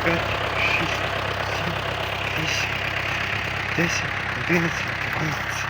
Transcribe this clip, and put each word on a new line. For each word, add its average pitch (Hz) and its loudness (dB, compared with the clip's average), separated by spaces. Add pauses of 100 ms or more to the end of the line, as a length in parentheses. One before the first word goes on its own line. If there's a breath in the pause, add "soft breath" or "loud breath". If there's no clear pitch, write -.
п'ять, 170 4 (380)
шість, - 2 (560)
сім, - 0 (720)
вісім, - 0 (1040)
десять, 165 4 (400)
одинадцять, 170 2 (260)
дванадцять. - -2